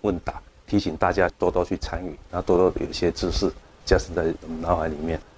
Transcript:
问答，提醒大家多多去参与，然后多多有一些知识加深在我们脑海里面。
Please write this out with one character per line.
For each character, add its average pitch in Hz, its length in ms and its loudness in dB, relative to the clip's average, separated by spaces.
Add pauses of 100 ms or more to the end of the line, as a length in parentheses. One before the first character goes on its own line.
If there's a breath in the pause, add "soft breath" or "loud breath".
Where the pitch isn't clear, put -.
问 92 220 2
答， - 180 -8 (240)
提 101 140 2
醒 80 160 -2
大 90 160 2
家 87 260 2
多 90 100 2
多 90 160 2
去 92 120 -4
参 87 280 -6
与， 90 40 -8 (200)
然 90 120 -6
后 - 20 -2
多 92 160 4
多 90 220 6
有 71 60 -4
一 80 60 -8
些 87 200 0
知 90 180 -2
识 - 180 0 (360)
加 95 120 4
深 85 200 -2
在 87 60 2
我 80 260 -4
们 80 120 -8
脑 85 160 2
海 80 120 0
里 76 80 -6
面。 78 240 -4 (180)